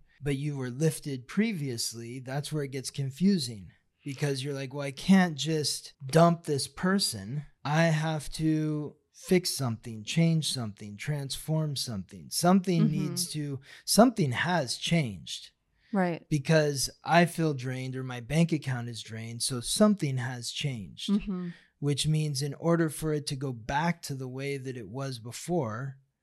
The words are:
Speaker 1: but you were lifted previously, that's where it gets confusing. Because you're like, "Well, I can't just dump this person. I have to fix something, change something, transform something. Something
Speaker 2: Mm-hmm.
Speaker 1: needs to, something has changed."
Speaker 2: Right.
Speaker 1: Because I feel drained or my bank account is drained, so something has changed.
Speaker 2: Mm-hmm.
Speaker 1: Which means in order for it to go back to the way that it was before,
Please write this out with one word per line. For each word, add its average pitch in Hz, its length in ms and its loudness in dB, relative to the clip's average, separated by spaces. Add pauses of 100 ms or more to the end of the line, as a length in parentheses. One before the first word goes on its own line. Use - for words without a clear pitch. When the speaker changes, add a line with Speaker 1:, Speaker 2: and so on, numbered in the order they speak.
(200)
Speaker 1:
but 139 160 0
you 143 220 -2
were 127 140 -4
lifted 139 560 -2
previously, 131 920 -2
that's 131 320 -6
where 151 120 -2
it 135 80 -6
gets 131 180 -6
confusing. 135 800 0 (360)
Because 139 400 -2
you're 139 120 -4
like, 135 180 -8
"Well, 143 120 -6
I 139 60 -4
can't 180 440 6
just 151 580 -2 (100)
dump 165 400 6
this 139 240 0
person. 143 760 -2 (180)
I 151 200 2
have 156 500 0
to 156 600 0 (180)
fix - 420 2
something, 113 480 -6
change 165 480 4
something, 107 460 -8
transform 147 800 -2
something. 95 560 -6
Something 175 560 4
Speaker 2:
Mm-hmm. 151 120 0
Speaker 1:
needs 175 340 -2
to, 147 260 -4 (260)
something 202 460 6
has 147 460 0
changed." 110 760 -2 (420)
Speaker 2:
Right. 180 380 0
Speaker 1:
Because 147 580 4 (140)
I 170 220 6
feel 160 280 0
drained 127 420 -6
or 131 80 -6
my 127 160 -6
bank 156 320 2
account 123 380 -2
is 110 140 -10
drained, 113 400 -8
so 123 180 -4
something 196 560 4
has 123 340 -4
changed. 107 600 -6
Speaker 2:
Mm-hmm. 185 380 -2 (300)
Speaker 1:
Which 143 280 0
means 151 340 0
in 143 140 -4
order 165 340 2
for 156 240 -4
it 147 140 -4
to 147 80 -4
go 135 180 -6
back 139 500 -2
to 139 120 -8
the 131 120 -8
way 135 300 -6
that 131 200 -8
it 104 120 -12
was 131 300 -8
before, 127 800 -4 (260)